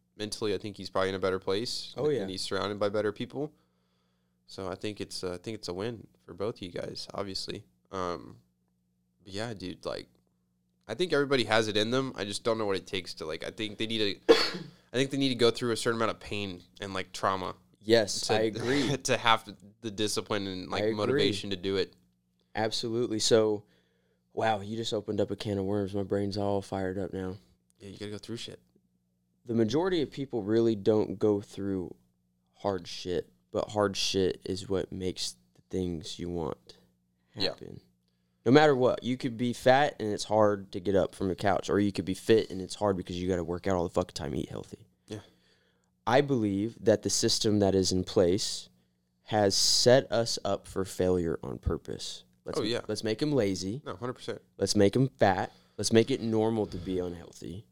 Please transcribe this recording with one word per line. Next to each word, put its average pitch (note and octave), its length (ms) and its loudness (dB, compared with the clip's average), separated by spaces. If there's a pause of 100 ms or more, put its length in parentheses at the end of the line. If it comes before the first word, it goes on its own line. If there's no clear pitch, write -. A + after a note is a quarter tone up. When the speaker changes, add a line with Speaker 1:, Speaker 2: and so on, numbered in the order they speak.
(180)
Speaker 1:
mentally, G#2+ 360 -4
I F#2 60 -2
think G#2 180 -10
he's F#2+ 140 -12
probably F#2+ 180 0
in F#2+ 60 -4
a F#2 40 -4
better F#2+ 200 0
place - 580 -4
Speaker 2:
Oh, B2+ 80 -2
Speaker 1:
and D3+ 100 0
Speaker 2:
yeah. G2 120 -4
Speaker 1:
he's F#2+ 160 -6
surrounded G2 360 -4
by G#2 100 2
better G#2+ 220 0
people. B2+ 400 -8 (920)
So F#2+ 240 -10
I F#2 60 -6
think G#2 260 -8
it's, - 220 -8
uh, F2+ 100 -4
I F2+ 40 -8
think A2+ 180 -10
it's - 120 -12
a F2+ 60 -6
win G#2 320 -6 (200)
for - 100 -16
both G2 220 -6
of - 40 -14
you F2 100 -10
guys, - 440 -8
obviously. G2 480 -8 (280)
Um, F2 460 -6 (880)
but G2 100 -18
yeah, A2 220 -6
dude, F2+ 300 -10
like, G#1 220 -8 (800)
I A2+ 100 -8
think F3 180 0
everybody C#3 320 4
has G#2+ 240 4
it G2+ 80 2
in A2 140 2
them. C3 260 0
I G2 80 -4
just G2+ 180 -6
don't A2+ 140 2
know A2 80 -2
what G2 100 2
it F2+ 100 -4
takes F#2+ 300 -6
to, F2+ 100 -10
like, - 200 -6
I E2+ 60 -8
think G#2 260 -8
they A2 100 -4
need G#2+ 400 0
to, D#3+ 60 10
<coughs> - 600 -2
I A#2 40 0
think C3+ 140 0
they C#3+ 60 -4
need C3+ 120 4
to B2 60 0
go A#2 140 6
through A#2 220 -2
a A2 60 0
certain A#2 200 0
amount A2+ 140 2
of - 80 -8
pain G2 420 -8 (200)
and, G2 120 -8
like, F#2+ 200 -6
trauma F#2+ 420 -2 (240)
Speaker 2:
Yes, G#2+ 480 2
Speaker 1:
to, A#2 60 2
Speaker 2:
I A2 80 2
agree. A#2 560 0
Speaker 1:
<laughs> C3 60 -8
to B2+ 120 0
have A2+ 320 4 (320)
the A2+ 120 -8
discipline G#2 560 -2
and, F2+ 220 -8
like, F#2+ 140 -2
Speaker 2:
I G#2+ 40 2
agree. A2 100 0
Speaker 1:
motivation G#2 540 0
to F#2+ 40 -4
do F#2+ 220 -2
it. - 160 -2 (640)
Speaker 2:
Absolutely. A2+ 640 -2
So, A2 440 4 (680)
wow, A2 280 0
you G#2 160 -8
just A#2 160 -4
opened G#2 280 -2
up G2+ 100 0
a G2+ 40 -4
can G2+ 220 -4
of F#2+ 80 -2
worms. G2 280 -2
My G2+ 100 -2
brain's G2+ 340 -2
all G2+ 240 0
fired F#2+ 360 -4
up F#2+ 160 -6
now. F#2 240 -6 (420)
Speaker 1:
Yeah, G2+ 100 -16
you F#2 80 -16
gotta G#2 140 -10
go G#2 60 -10
through A2+ 200 -10
shit. - 220 -12 (880)
Speaker 2:
The A#2+ 80 -4
majority D3+ 480 2
of A#2 100 -4
people B2 320 -6
really A2+ 320 4
don't G2+ 440 2
go G#2 220 4
through G2 540 -6 (600)
hard F#2 320 -4
shit, - 420 -4 (220)
but - 180 -2
hard G#2 280 2
shit - 480 2
is F#2+ 240 -6
what F#2+ 220 -2
makes F#2 440 -4 (200)
the - 140 -20
things F2+ 500 -4
you F2 100 -6
want E2 480 -6 (580)
Speaker 1:
Yeah. G2+ 140 -2
Speaker 2:
happen. - 300 -14 (680)
No A2+ 60 6
matter D3 240 8
what, B2 280 2
you B2 140 -2
could A#2 200 -6
be A#2+ 160 0
fat C3 460 4
and G#2+ 120 -2
it's - 140 -4
hard G#2 480 2
to G2+ 80 -6
get G2 140 2
up F2+ 200 4
from G2 140 -2
the E2+ 60 0
couch, - 340 0
or F#2+ 100 4
you G#2 120 4
could F#2+ 140 -4
be F#2+ 80 -2
fit - 380 4
and F#2 100 -6
it's F2+ 140 -8
hard G2+ 220 2
because F2+ 240 -6
you F2+ 60 -2
gotta F2 160 0
work F2 240 -4
out F#2+ 80 2
all F2 80 2
the F2+ 100 -2
fucking F2+ 200 -2
time, C#2+ 220 -6
eat - 140 -4
healthy. - 360 -14 (220)
Speaker 1:
Yeah. G#2 120 -10 (880)
Speaker 2:
I B2+ 160 6
believe A2+ 600 0
that G#2 220 4
the G2+ 60 0
system G#2+ 500 2
that F#2+ 160 4
is F#2 160 4
in F#2 120 2
place - 680 2 (540)
has G#2 320 2
set - 560 6
us A#2 340 0
up G2 220 -2
for F#2+ 180 -4
failure F2+ 560 0
on B1 160 -8
purpose. - 640 -6 (220)
Let's - 140 -4
Speaker 1:
Oh, B2 40 -2
Speaker 2:
m-, G#2+ 60 -2
Speaker 1:
yeah. A#2 200 -4
Speaker 2:
let's G#2+ 160 -4
make A2 160 -2
'em D3+ 100 0
lazy. G2+ 540 0
Speaker 1:
No, A#2 100 -10
hundred A#2+ 180 -8
percent. A2 280 -10 (160)
Speaker 2:
Let's G2 180 0
make G2+ 220 6
'em C3 100 4
fat. G2+ 460 2 (240)
Let's G#2+ 160 0
make A2+ 180 6
it - 100 0
normal A2 460 2
to F#2+ 100 -8
be F2+ 220 -4
unhealthy. F2 720 -10